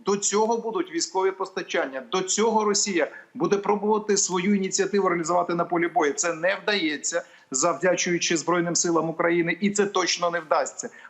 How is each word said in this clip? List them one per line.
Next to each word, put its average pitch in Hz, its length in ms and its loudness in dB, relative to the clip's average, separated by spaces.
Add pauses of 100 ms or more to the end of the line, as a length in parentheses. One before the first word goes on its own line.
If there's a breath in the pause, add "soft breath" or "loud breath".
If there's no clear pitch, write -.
До 196 120 2
цього 220 400 0
будуть 190 340 -4
військові 190 400 0
постачання. 170 800 -4
До 185 100 0
цього 214 420 0
Росія 196 480 0 (220 loud breath)
буде 170 240 0
пробувати 208 600 0
свою 185 380 2
ініціативу 190 540 0
реалізувати 175 460 0
на 170 100 0
полі 170 220 0
бою. 151 260 2
Це 170 200 -2
не 180 300 0
вдається, 165 600 -2 (280 loud breath)
завдячуючи 165 880 0
Збройним 170 380 0
силам 165 340 2
України, 170 520 0
і 202 80 4
це 202 160 2
точно 175 460 0
не 170 80 -2
вдасться. 147 500 0 (200 loud breath)